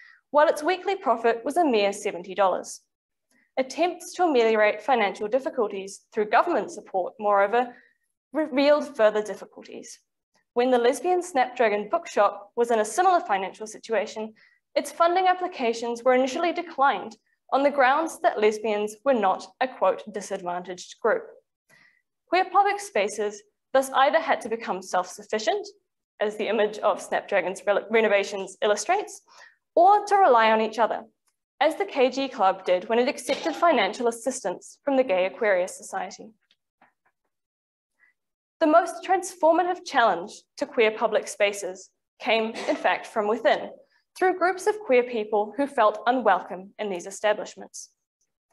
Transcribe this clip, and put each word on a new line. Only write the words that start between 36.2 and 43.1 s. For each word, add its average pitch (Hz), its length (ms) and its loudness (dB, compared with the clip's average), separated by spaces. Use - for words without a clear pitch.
The 320 80 4
most 330 360 2
transformative 359 800 0
challenge 214 460 0
to 285 80 -4
queer 220 260 2
public 214 340 -2
spaces 202 640 -4
came, 220 340 0
in 302 80 0
fact, - 320 -2
from 208 180 -4